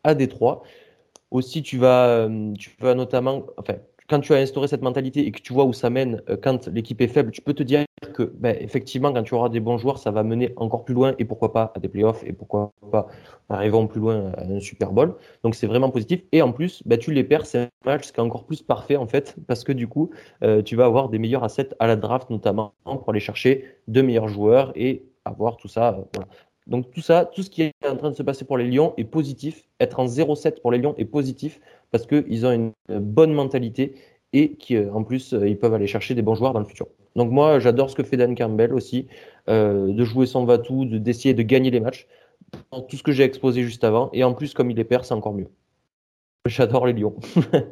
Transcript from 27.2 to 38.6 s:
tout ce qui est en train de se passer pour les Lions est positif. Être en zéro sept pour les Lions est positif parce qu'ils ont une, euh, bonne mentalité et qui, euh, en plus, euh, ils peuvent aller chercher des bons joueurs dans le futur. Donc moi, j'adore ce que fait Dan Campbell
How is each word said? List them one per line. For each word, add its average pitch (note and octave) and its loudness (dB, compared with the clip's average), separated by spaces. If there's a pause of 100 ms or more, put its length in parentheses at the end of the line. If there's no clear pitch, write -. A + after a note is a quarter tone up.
tout G3 -8
ce F#3 -14
qui - -4
est D#3 -2 (120)
en C#3 -2
train C#3 -4
de C3+ -8
se D3 -6
passer C#3 -6
pour C3+ -2
les B2 0
Lions D3+ 2
est A2+ -4
positif. C#3 -6 (120)
Être - -2
en B2+ 0
zéro C#3+ 2
sept - -2
pour A#2+ 0
les B2 4
Lions C#3+ 0
est A2 -2
positif C#3 -4 (320)
parce A#2 0
qu'ils A#2+ 0
ont B2+ 4
une, A2+ 0 (180)
euh, G2+ -4
bonne G#2+ 4
mentalité C3+ -2 (360)
et D3 4
qui, - -4
euh, G2+ 2
en A2 -2
plus, B2+ -6
euh, G2+ 2
ils G2+ 0
peuvent A2+ 2
aller G2+ 0
chercher - -4
des A#2 -2
bons A2 0
joueurs B2 0
dans A2+ 0
le G#2 -4
futur. - -12 (280)
Donc A#2+ 0
moi, D3 4
j'adore B2 2
ce - -16
que - -2
fait B2+ -4
Dan B2 2
Campbell A#2 0